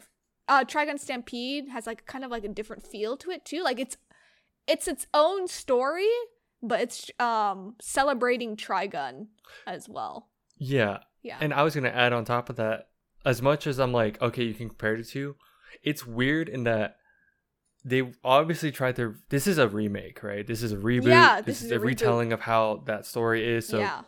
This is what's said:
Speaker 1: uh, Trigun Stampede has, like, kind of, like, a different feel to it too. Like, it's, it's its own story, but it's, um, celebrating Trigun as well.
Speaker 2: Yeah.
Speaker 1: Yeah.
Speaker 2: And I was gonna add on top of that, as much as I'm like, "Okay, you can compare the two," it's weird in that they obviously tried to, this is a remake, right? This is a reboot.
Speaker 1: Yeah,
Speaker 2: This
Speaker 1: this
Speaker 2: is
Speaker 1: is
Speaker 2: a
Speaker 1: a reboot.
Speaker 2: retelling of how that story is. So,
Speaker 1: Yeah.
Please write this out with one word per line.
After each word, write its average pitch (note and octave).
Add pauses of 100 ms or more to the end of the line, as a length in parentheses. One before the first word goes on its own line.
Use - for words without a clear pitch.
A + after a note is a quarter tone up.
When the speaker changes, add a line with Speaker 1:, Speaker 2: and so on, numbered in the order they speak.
(480)
Speaker 1:
uh, C4+
Trigun D4
Stampede C4
has, A#3+
like, A3+
kind C4+
of, B3
like, A3+
a G#3
different G#3+
feel G#3+
to F4+
it D#4+
too. E4
Like, C4
it's, - (680)
it's -
its C4+
own F4+
story, C#4+ (540)
but A3+
it's, -
um, G#3+
celebrating B3
Trigun F3+ (400)
as F3+
well. G2+ (280)
Speaker 2:
Yeah. B2+ (220)
Speaker 1:
Yeah. B2+
Speaker 2:
And D3
I C#3+
was D3+
gonna C3
add B2
on A#2
top A#2+
of A#2+
that, A2 (360)
as A#2+
much D3
as C3
I'm B2+
like, A2
"Okay, B2
you A2+
can A2+
compare A2
the A#2
two," C#3 (440)
it's D3
weird C3+
in B2
that A2 (880)
they B2+ (100)
obviously D3+
tried B2+
to, A2+ (140)
this C#3
is F3+
a B2+
remake, G2+
right? G#2
This A#2
is A2
a G#2
reboot. A#2
Speaker 1:
Yeah, A#3+
Speaker 2:
This -
Speaker 1:
this -
Speaker 2:
is -
Speaker 1:
is A#3
Speaker 2:
a B3
Speaker 1:
a A#3
reboot. -
Speaker 2:
retelling A#2
of A2
how A2
that G#2
story A2+
is. A#2
So, A2
Speaker 1:
Yeah. C#3